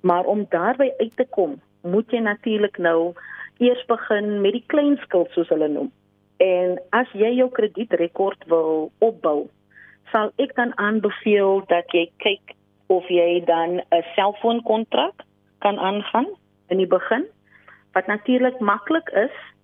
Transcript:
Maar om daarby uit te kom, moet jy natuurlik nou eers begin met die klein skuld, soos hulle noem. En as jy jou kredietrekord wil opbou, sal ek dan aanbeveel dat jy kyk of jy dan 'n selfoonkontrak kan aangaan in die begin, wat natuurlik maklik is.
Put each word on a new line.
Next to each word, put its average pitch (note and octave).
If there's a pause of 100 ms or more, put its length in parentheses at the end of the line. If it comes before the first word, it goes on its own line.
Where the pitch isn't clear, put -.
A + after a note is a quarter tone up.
Maar F3+
om G#3
daarby A#3+
uit A3+
te B3+
kom, E3 (220)
moet G3+
jy A#3+
natuurlik G#3
nou E3+ (440)
eers B3
begin G#3
met G3
die A#3+
klein D4
skuld, F3
soos E3+
hulle D#3
noem. D3 (460)
En F3+ (120)
as B3
jy A3
jou B3+
kredietrekord G3
wil D#3+
opbou, F3 (640)
sal G#3+
ek -
dan A#3+
aanbeveel G#3
dat F3
jy E3+
kyk - (320)
of F3+
jy F3
dan E3+ (100)
'n E3+ (120)
selfoonkontrak A3+ (360)
kan G3+
aangaan G#3 (420)
in F#3
die F#3
begin, A3 (680)
wat F#3+
natuurlik B3+
maklik A3+
is. A3+ (320)